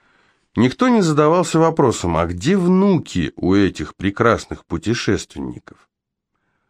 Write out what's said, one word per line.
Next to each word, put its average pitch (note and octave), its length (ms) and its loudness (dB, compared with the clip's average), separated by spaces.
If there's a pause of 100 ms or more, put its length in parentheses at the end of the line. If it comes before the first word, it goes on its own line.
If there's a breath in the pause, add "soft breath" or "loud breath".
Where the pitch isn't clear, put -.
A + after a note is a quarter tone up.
(560)
Никто B2+ 340 2
не A#3 120 4
задавался D#3+ 580 2
вопросом, C3+ 580 0
а E2+ 80 0
где F#2 320 -2
внуки F3+ 800 0
у F2+ 180 0
этих F#2 420 0
прекрасных G2 720 -2
путешественников? E2 1200 -6 (840)